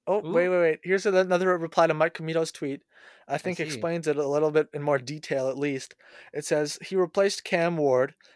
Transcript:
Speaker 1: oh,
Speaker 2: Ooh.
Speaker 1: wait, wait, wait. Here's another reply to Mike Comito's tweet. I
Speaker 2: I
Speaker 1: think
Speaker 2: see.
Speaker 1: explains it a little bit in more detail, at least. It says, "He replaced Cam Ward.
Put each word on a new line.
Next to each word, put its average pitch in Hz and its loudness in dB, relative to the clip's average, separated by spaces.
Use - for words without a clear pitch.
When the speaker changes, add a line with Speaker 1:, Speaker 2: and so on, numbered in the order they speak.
Speaker 1:
oh, 196 -2
Speaker 2:
Ooh. 160 -6
Speaker 1:
wait, 175 2
wait, 180 2
wait. 160 2
Here's 190 -2
another 185 2
reply 165 2
to 160 2
Mike 156 0
Comito's 160 -4
tweet. 143 -8
I 139 -4
Speaker 2:
I - -4
Speaker 1:
think 175 -6
Speaker 2:
see. 170 -4
Speaker 1:
explains 156 -4
it 147 0
a 143 -2
little 151 2
bit 151 2
in 147 -8
more 143 2
detail, 135 -4
at 131 -6
least. 139 -4
It 147 -8
says, 151 -2
"He - -8
replaced 196 0
Cam 175 0
Ward. 135 2